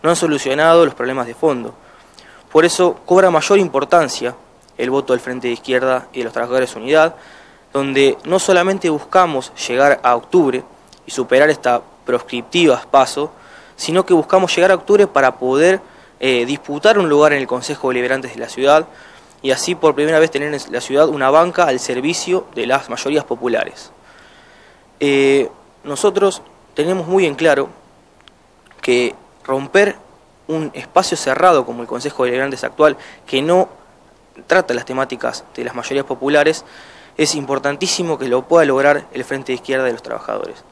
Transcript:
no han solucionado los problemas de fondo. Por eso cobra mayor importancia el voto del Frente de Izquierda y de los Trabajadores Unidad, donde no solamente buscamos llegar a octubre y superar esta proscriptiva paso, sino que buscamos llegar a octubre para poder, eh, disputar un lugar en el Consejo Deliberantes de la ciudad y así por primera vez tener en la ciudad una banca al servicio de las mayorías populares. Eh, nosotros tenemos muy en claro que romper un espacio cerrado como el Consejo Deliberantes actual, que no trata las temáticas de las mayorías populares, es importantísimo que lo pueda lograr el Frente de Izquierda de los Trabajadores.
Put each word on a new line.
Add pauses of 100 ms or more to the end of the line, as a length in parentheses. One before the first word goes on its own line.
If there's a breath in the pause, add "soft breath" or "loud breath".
no
han
solucionado
los
problemas
de
fondo. (760 loud breath)
Por
eso
cobra
mayor
importancia (460)
el
voto
del
Frente
de
Izquierda
y
de
los
Trabajadores
Unidad, (560 loud breath)
donde
no
solamente
buscamos (140)
llegar
a
octubre (420)
y
superar
esta (200)
proscriptiva
paso, (440 loud breath)
sino
que
buscamos
llegar
a
octubre
para
poder, (380 loud breath)
eh,
disputar
un
lugar
en
el
Consejo
Deliberantes
de
la
ciudad (540 loud breath)
y
así
por
primera
vez
tener
en (100)
la
ciudad
una
banca
al
servicio (100)
de
las
mayorías
populares. (1080 soft breath)
Eh, (340)
nosotros (320)
tenemos
muy
en
claro (1120)
que (300)
romper (500)
un
espacio
cerrado
como
el
Consejo
Deliberantes
actual, (280 loud breath)
que
no (800)
trata
las
temáticas (120)
de
las
mayorías
populares, (520 loud breath)
es
importantísimo
que
lo
pueda
lograr
el
Frente
de
Izquierda
de
los
Trabajadores.